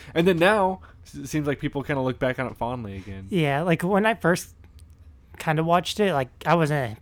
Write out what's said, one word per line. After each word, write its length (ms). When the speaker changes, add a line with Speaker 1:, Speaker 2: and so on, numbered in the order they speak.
Speaker 1:
And 120
then 120
now, 420
s-, 120
it 120
seems 180
like 140
people 220
kinda 180
look 180
back 200
on 80
it 100
fondly 400
again. 320
Speaker 2:
Yeah, 320
like, 220
when 240
I 80
first 400
kinda 240
watched 380
it, 140
like, 160
I 80
wasn't 420
a 60